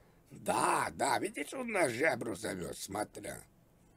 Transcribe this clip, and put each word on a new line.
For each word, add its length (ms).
Да, 640
да, 240
видишь, 340
он 180
на 180
жабру 460
зовёт, 420
смотря. 640